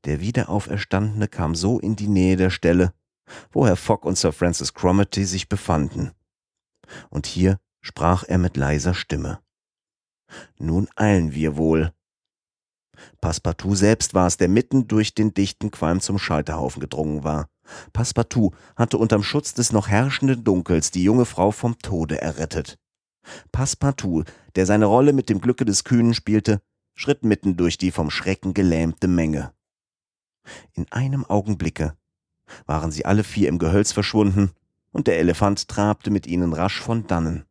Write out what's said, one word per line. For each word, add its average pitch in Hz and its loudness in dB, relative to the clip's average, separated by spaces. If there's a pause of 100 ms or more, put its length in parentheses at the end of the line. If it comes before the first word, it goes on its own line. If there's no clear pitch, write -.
Der 73 -4
Wiederauferstandene 104 -4
kam 82 -4
so 98 -2
in 107 -2
die 101 -6
Nähe 95 4
der 92 2
Stelle, 87 2 (580)
wo 143 2
Herr 92 4
Fogg - -2
und 90 -2
Sir 87 0
Francis 85 -2
Cromarty 98 0
sich 92 -6
befanden. 80 -2 (960)
Und - -6
hier 92 2 (220)
sprach 87 0
er 90 -2
mit 87 0
leiser 73 0
Stimme. 71 -6 (1160)
„Nun 85 -2
eilen 95 2
wir 76 -2
wohl.“ 80 2 (1300)
Passepartout 87 -2
selbst 101 2
war 90 4
es, 87 0
der 90 2
mitten 117 2
durch 107 0
den 107 0
dichten 98 -2
Qualm 87 0
zum 98 -2
Scheiterhaufen 76 -4
gedrungen 76 -6
war. 76 -4 (440)
Passepartout 117 0 (220)
hatte - -2
unterm 107 2
Schutz - -4
des 120 -2
noch 104 2
herrschenden 127 0
Dunkels 90 0
die 90 -2
junge 117 4
Frau 101 0
vom 117 -4
Tode 80 -4
errettet. 78 -6 (720)
Passepartout, 127 -2 (320)
der 92 4
seine 104 4
Rolle 127 6
mit 131 0
dem 101 0
Glücke 123 0
des 101 0
Kühnen 117 4
spielte, 107 0 (340)
schritt - -2
mitten 98 2
durch 87 0
die 92 -2
vom 78 -2
Schrecken 95 -4
gelähmte 82 0
Menge. 78 -2 (1200)
In 82 -8
einem 135 -2
Augenblicke 82 -2 (720)
waren 156 -2
sie 151 -6
alle 101 2
vier 95 0
im 82 0
Gehölz 90 2
verschwunden 101 2 (400)
und - -2
der 85 2
Elefant 92 2
trabte 104 0
mit 101 -2
ihnen 87 -2
rasch 87 -2
von 117 -4
dannen. 82 -2